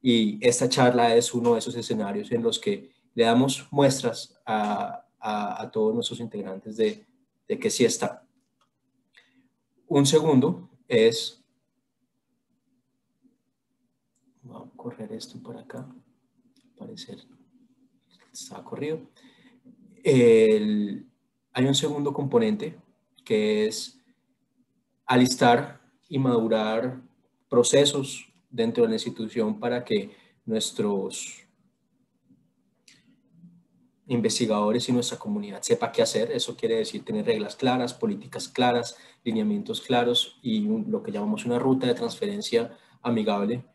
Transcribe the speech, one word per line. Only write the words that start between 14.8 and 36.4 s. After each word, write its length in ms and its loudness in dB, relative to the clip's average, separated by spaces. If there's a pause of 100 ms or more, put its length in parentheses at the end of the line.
esto 300 -14
por 140 -16
acá, 320 -16
al 880 -20
parecer 420 -18 (1120)
está 300 -16
corrido. 380 -6 (1040)
El, 1000 6 (460)
hay 120 2
un 100 4
segundo 380 -2
componente 680 0 (460)
que 420 0
es 320 -8 (1080)
alistar 720 2 (280)
y 100 -4
madurar 840 0 (480)
procesos 840 2 (200)
dentro 320 0
de 80 4
la 60 0
institución 640 -4
para 260 -4
que 300 -4 (300)
nuestros 1000 -4 (2750)
investigadores 800 0
y 40 0
nuestra 260 -2
comunidad 440 -8
sepa 280 0
qué 120 0
hacer. 280 0
Eso 260 -4